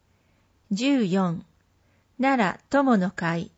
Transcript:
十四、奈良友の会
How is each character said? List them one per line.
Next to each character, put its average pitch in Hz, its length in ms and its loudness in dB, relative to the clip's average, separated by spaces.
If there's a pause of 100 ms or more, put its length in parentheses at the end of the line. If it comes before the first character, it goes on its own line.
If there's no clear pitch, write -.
(720)
十 254 320 0
四、 180 400 -2 (760)
奈 269 180 2
良 196 240 -2 (100)
友 269 260 4
の 180 140 0
会 170 480 -6